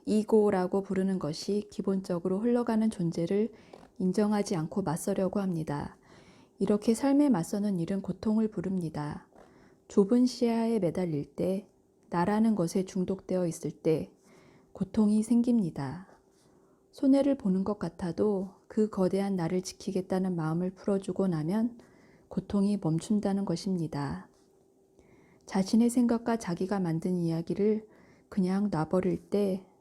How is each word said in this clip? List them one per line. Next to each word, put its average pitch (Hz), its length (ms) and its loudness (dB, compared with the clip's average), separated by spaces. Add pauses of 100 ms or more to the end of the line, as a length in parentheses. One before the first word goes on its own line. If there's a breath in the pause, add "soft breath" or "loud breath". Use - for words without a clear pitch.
이고라고 202 800 2
부르는 190 360 -2
것이 196 500 -4
기본적으로 190 680 -2
흘러가는 233 500 0
존재를 185 640 -2 (460 loud breath)
인정하지 208 580 0
않고 165 260 -2
맞서려고 190 580 -2
합니다. 160 560 -4 (640 loud breath)
이렇게 208 360 2
삶에 277 360 4
맞서는 196 500 0
일은 190 220 -2
고통을 214 480 0
부릅니다. 175 760 -4 (640 loud breath)
좁은 240 380 4
시야에 226 540 0
매달릴 165 460 -2 (100)
때, 185 320 -2 (420)
나라는 208 460 2
것에 185 280 0
중독되어 185 640 -2
있을 165 240 -4
때 165 400 0 (640 soft breath)
고통이 214 500 2
생깁니다. 190 840 0 (840 soft breath)
손해를 277 440 4
보는 190 280 0
것 208 160 -2
같아도 190 680 -2 (180)
그 214 220 0
거대한 196 460 0
나를 180 260 0
지키겠다는 185 760 -4
마음을 165 360 -2
풀어주고 196 560 -2
나면 185 500 -2 (500 loud breath)
고통이 202 540 0
멈춘다는 196 640 0
것입니다. 170 800 -4 (1200 soft breath)
자신의 220 440 2
생각과 233 480 2
자기가 190 420 -4
만든 175 360 -2
이야기를 175 720 0 (420 loud breath)
그냥 196 420 0
놔버릴 175 580 -2
때 196 360 -2 (160)